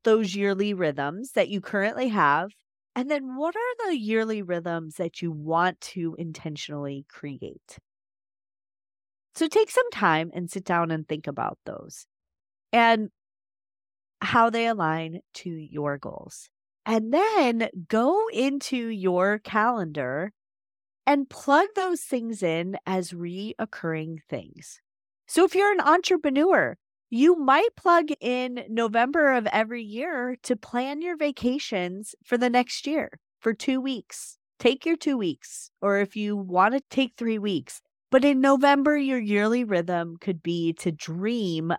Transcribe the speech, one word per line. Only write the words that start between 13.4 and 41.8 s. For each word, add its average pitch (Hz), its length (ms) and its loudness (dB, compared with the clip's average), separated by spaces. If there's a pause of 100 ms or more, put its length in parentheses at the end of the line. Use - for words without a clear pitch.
how 226 300 4
they 233 180 0
align 165 540 -2 (140)
to - 140 -12
your 147 480 -6
goals. - 520 -16 (360)
And 220 280 0
then 294 560 2 (180)
go 320 460 2
into 262 540 -2
your 190 520 0
calendar 175 920 -2 (760)
and 277 220 2
plug 302 460 2
those 370 260 -2
things 226 420 -4
in 175 420 -2
as 185 260 -2
reoccurring 170 1080 -6 (120)
things. - 520 -12 (460)
So 349 180 4
if 370 100 0
you're 403 160 4
an 370 100 2
entrepreneur, 302 960 2 (320)
you 302 280 6
might 294 380 4
plug 339 320 4 (120)
in 247 500 -4
November 240 640 2
of 226 140 0
every 226 360 0
year 247 600 -6
to 247 120 0
plan 269 460 -6
your 339 160 -4
vacations 240 1040 -2
for 240 140 0
the 247 120 2
next 247 360 0
year 294 340 -4 (200)
for 226 140 0
two 262 280 -2
weeks. - 560 -10 (220)
Take 262 260 2
your 330 100 2
two 285 220 0
weeks, - 540 -6 (100)
or 196 160 2
if 202 180 -2
you 208 220 -2
want 190 380 2
to 269 140 -2
take 262 280 0
three 226 220 -2
weeks. 190 420 -4 (300)
But 262 140 6
in 277 160 4
November, 277 560 6
your 269 220 0
yearly 214 440 2
rhythm 175 560 -2
could 175 240 -6
be 170 300 0
to 170 180 -4
dream 170 880 -4